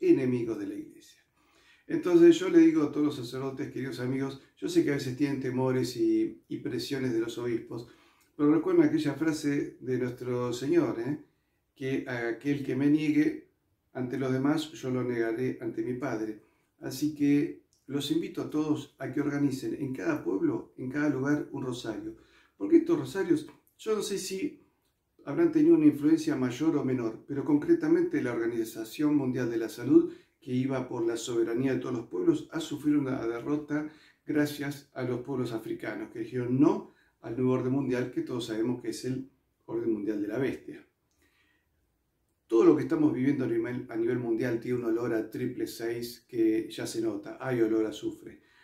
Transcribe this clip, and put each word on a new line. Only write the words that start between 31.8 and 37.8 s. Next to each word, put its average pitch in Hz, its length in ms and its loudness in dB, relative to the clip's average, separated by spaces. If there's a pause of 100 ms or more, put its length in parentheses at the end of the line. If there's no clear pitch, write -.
los 113 120 -8
pueblos, - 440 0
ha 160 80 -6
sufrido 147 400 0
una 127 260 -2
derrota 147 640 -4 (360)
gracias 147 680 -4
a 127 100 -6
los 123 180 -4
pueblos 127 300 -6
africanos, 110 600 -8
que 120 80 -12
dijeron 123 400 -2
no 185 340 2 (280)
al 117 140 -10
nuevo 127 180 2
orden 127 200 0
mundial, 127 380 -2